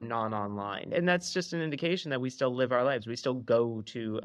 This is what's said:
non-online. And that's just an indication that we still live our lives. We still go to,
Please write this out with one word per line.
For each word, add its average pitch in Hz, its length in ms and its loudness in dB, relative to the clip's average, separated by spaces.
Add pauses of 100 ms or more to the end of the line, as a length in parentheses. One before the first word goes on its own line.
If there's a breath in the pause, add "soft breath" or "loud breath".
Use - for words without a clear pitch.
non-online. 104 920 -2
And 175 140 4
that's 180 260 2
just 180 200 -2
an 170 80 -2
indication 160 500 -2
that 131 80 0
we 127 100 0
still 127 240 0
live 127 200 2
our 123 100 4
lives. 127 240 0
We 117 80 -4
still 131 200 0
go 117 500 4
to, 110 400 -4